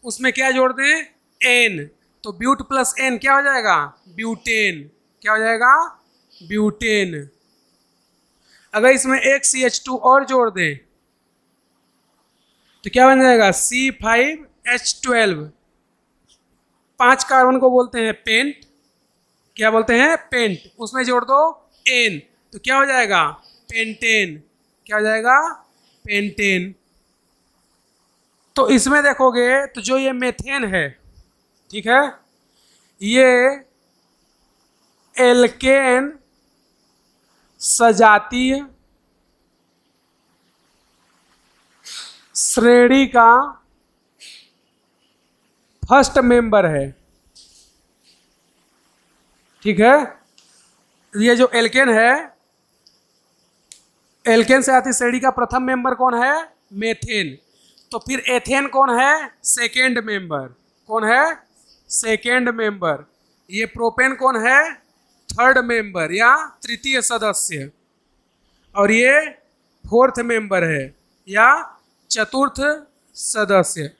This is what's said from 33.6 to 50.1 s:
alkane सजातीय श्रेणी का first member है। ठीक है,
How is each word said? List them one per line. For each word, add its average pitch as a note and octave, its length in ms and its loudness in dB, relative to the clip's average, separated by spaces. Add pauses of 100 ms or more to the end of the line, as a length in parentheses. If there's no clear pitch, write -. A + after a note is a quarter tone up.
alkane C4 1000 2 (1500)
सजातीय A#3 1040 2 (3750)
श्रेणी A#3+ 720 4
का A#3 240 6 (2500)
first C4 360 2
member A#3 480 2
है। C#3 220 -2 (2750)
ठीक G3 140 -2
है, A#3+ 160 6 (1160)